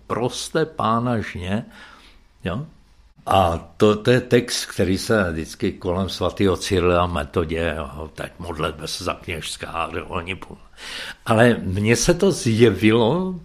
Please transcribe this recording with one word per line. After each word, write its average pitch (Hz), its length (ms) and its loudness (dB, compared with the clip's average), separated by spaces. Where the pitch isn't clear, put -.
Proste 123 580 -2
Pána 117 540 0
žně.“ 101 460 -4
Jo? 92 220 -4
A 87 320 4
to, 107 180 6
to 113 160 2
je 127 100 4
text, - 440 0
který 95 320 0
se 98 340 0
vždycky 80 400 -4
kolem 92 380 -2
svatého 90 480 0
Cyrila 87 460 2
a 90 40 2
Metodě, 82 680 -2
jo, 76 360 -10
„Tak - 260 -12
modlitbe 80 480 -6
se - 160 -10
za 87 100 -4
kněžská“, 80 800 -8
jo, 82 140 -6
oni 87 280 -6
po-, - 220 -16
ale 113 380 4
mně 104 320 2
se 170 180 4
to 185 180 2
zjevilo 117 1000 4